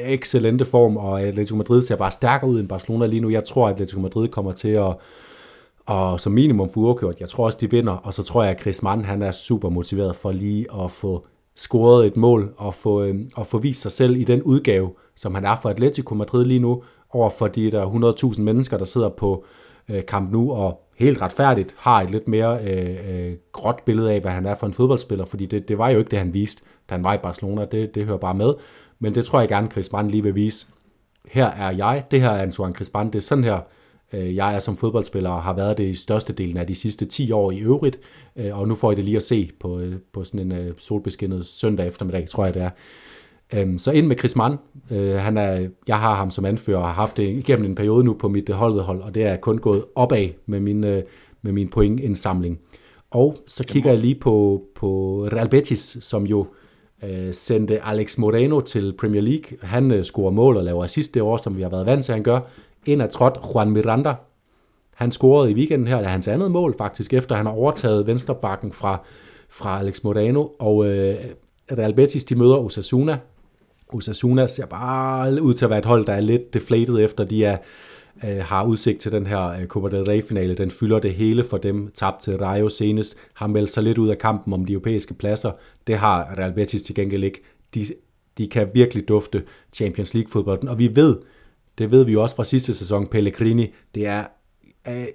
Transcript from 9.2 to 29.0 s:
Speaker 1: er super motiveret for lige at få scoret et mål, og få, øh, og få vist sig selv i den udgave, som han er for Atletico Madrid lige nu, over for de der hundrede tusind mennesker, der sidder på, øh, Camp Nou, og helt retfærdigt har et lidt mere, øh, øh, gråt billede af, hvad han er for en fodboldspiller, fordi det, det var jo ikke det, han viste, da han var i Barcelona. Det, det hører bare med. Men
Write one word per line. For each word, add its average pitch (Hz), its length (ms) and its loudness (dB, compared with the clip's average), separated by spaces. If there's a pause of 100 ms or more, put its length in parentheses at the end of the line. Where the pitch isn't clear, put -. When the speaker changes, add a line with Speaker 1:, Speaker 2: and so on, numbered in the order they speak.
Speaker 1:
er 98 100 -2
super 104 360 -2
motiveret 90 480 -2
for 98 160 -6
lige 104 340 -4 (180)
at 87 60 -6
få 92 360 -6 (280)
scoret 117 520 6
et 101 100 0
mål, 113 400 4
og 101 180 -8
få, 104 280 0
øh, 98 140 -2 (180)
og 107 120 -8
få 117 120 -2
vist 127 240 -4
sig 104 100 -8
selv 123 240 4
i 127 80 0
den 123 180 2
udgave, 98 500 2 (240)
som 92 180 -6
han 95 100 -2
er 101 180 2
for 113 60 -2
Atletico 123 460 0
Madrid 113 300 0
lige 127 160 2
nu, 123 220 0 (280)
over 117 200 2
for 110 180 -2
de 110 220 0
der 104 140 0
hundrede 113 280 2
tusind 110 320 0
mennesker, 113 340 0
der 95 60 -4
sidder 110 240 0
på, 95 360 -4 (440)
øh, 101 140 -4
Camp 98 300 -4
Nou, 117 200 0
og 98 440 -4
helt 131 240 2
retfærdigt 110 580 0
har 117 240 4
et 92 80 -4
lidt 107 180 -4
mere, 113 360 0
øh, 92 320 -4 (320)
øh, 87 40 -8 (200)
gråt 117 340 -4
billede 110 260 2
af, 104 80 0
hvad 92 100 -4
han 90 160 -4
er 101 80 -2
for 107 120 -6
en 98 80 -4
fodboldspiller, 123 500 0
fordi 101 220 -10
det, 98 220 -6
det 104 100 -2
var 113 100 2
jo 135 100 4
ikke - 120 0
det, 104 80 0
han 90 160 -2
viste, 101 280 -4 (260)
da 92 60 -8
han 90 100 -4
var 98 100 2
i 101 40 0
Barcelona. 101 460 -6
Det, 107 300 -4
det 104 100 -4
hører 104 140 -4
bare 92 160 -4
med. 107 200 2 (440)
Men 107 160 -4